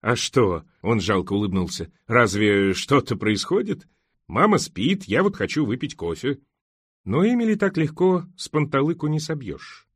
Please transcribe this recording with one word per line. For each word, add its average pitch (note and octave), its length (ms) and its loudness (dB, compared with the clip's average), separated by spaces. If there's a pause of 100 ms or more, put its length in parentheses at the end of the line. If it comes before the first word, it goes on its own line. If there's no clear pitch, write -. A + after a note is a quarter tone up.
«А A#2 140 0
что?» — F#2+ 500 0 (160)
он A2 180 0
жалко F#2 320 0
улыбнулся. F#2 580 -2 (180)
«Разве G#2 680 4
что-то C3 420 0
происходит? D#3 720 -2 (400)
Мама F#3 300 4
спит, E3 480 -2
я B2 180 0
вот G#3 140 0
хочу D#3 280 -2
выпить G2+ 300 -4
кофе». G2+ 440 -6 (680)
Но C3 200 2
Эмили A#3 300 2
так G3 220 0
легко F3+ 480 0 (100)
с - 140 -14
панталыку D3+ 580 0
не D3+ 140 0
собьёшь. C3 760 -10